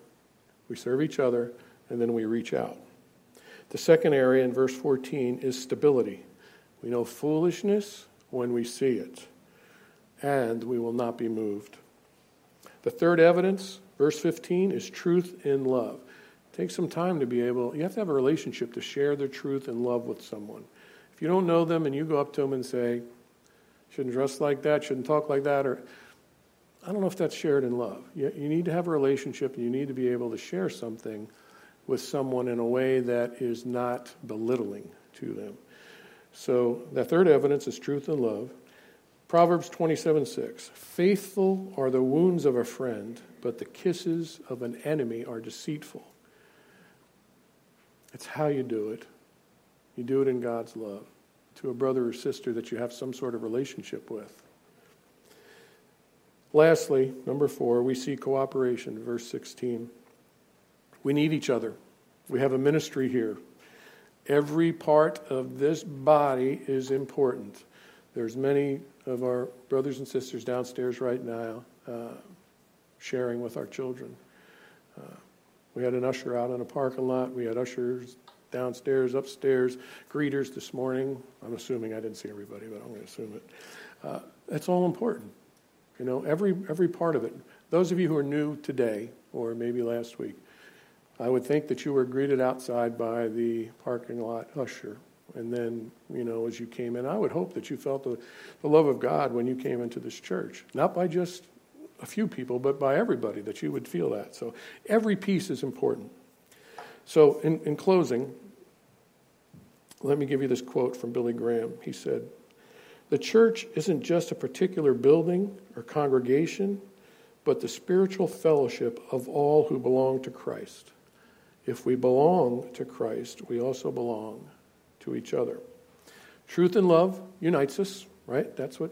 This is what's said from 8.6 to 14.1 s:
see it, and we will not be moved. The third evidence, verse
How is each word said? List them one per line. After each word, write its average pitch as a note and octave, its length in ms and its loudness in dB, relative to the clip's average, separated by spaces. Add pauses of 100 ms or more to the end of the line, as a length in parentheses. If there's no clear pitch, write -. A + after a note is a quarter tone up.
see B2 340 0
it, - 300 -12 (920)
and A#2+ 420 0
we A#2+ 140 -2
will A#2 160 -2
not A#2 240 -2
be A#2 100 -4
moved. G#2+ 500 -4 (1080)
The - 80 -2
third E3+ 280 4
evidence, F3+ 600 6 (180)
verse D3+ 220 2